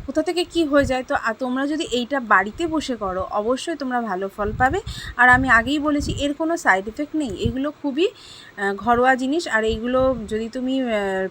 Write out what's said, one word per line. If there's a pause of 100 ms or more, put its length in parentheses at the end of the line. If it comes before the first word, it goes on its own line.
কোথা
থেকে
কি
হয়ে
যায়।
তো
আ-,
তোমরা
যদি
এইটা
বাড়িতে
বসে
করো,
অবশ্যই
তোমরা
ভালো
ফল
পাবে। (360)
আর
আমি
আগেই
বলেছি,
এর
কোনো
সাইড
এফেক্ট
নেই,
এগুলো (100)
খুবই,
আহ,
ঘরোয়া
জিনিস।
আর
এইগুলো (140)
যদি
তুমি,
আহ, (420)